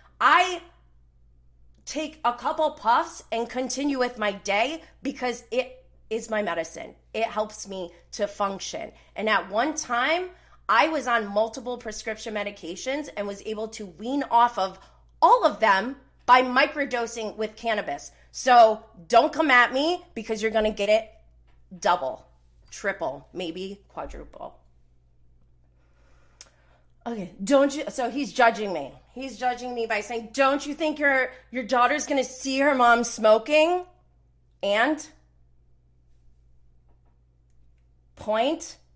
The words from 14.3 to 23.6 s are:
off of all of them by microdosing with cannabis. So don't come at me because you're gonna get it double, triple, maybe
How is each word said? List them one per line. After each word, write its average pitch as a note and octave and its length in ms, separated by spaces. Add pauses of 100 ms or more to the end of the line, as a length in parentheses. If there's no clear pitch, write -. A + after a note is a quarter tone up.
off A#3 260
of F#3+ 220 (420)
all G#4 240
of B3 140
them G#3+ 380 (280)
by B3+ 160
microdosing B3+ 960
with G#3+ 220
cannabis. G#3 540 (200)
So A#3 520 (240)
don't A#3+ 260
come D4 180
at A#3+ 220
me D#4+ 280 (120)
because A3 280
you're A3 100
gonna G#3+ 200
get G3+ 180
it A3 220 (680)
double, C3+ 480 (440)
triple, D3+ 640
maybe F#3 560